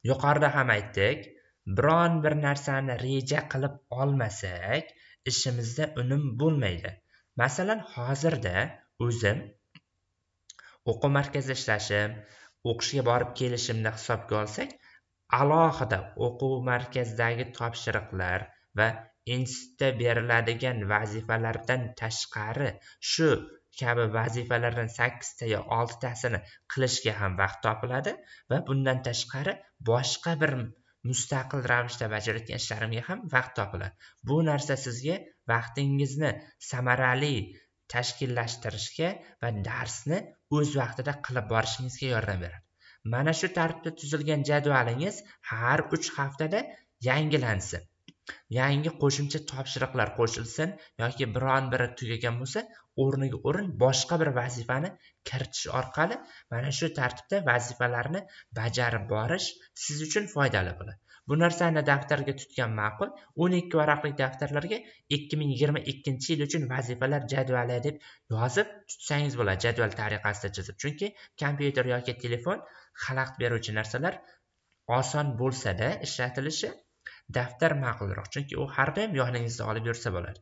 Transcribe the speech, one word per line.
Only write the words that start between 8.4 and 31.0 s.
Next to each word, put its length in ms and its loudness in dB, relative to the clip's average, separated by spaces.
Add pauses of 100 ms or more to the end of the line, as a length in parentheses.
o'zim 380 2 (1500)
o'quv 260 2
markazida 420 0
ishlashim, 520 0 (580)
o'qishga 380 0
borib 320 4
kelishimni 560 0
hisobga 480 -2
olsak, 320 -6 (540)
alohida 720 6 (280)
o'quv 260 0 (160)
markazidagi 760 0 (120)
topshiriqlar 880 -2 (320)
va 100 6 (480)
institutda 520 -2 (120)
beriladigan 920 2
vazifalardan 960 0 (140)
tashqari 720 -4 (400)
shu 180 6 (500)
kabi 260 2 (120)
vazifalardan 800 0
sakkizta 560 -2
yo 60 2 (180)
oltitasini 640 -2 (340)
qilishga 460 2
ham 200 0
vaqt 240 2
topiladi 500 0 (360)
va 180 4
bundan 400 2
tashqari 460 -2 (360)
boshqa 520 2
bir 120 2 (500)